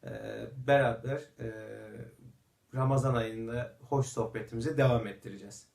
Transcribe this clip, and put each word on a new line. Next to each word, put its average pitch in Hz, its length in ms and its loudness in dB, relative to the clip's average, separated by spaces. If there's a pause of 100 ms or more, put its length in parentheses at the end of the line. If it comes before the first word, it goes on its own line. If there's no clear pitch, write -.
e, 123 60 -10 (580)
beraber, 135 540 4 (180)
e, 113 120 -8 (1200)
Ramazan 131 400 4
ayında 113 640 -2
hoş 135 240 2
sohbetimizi 113 720 -4
devam 120 300 6
ettireceğiz. 98 680 -14